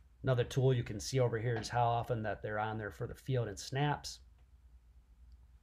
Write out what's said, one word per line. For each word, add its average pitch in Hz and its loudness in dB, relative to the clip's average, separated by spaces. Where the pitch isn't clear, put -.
Another 123 4
tool 131 4
you 120 0
can 110 -6
see 131 0
over 117 2
here 113 0
is 104 -4
how 120 4
often 117 0
that 101 -4
they're 107 -4
on 110 -2
there 104 -4
for 120 -10
the 107 -8
field 123 -2
and 98 -8
snaps. - -2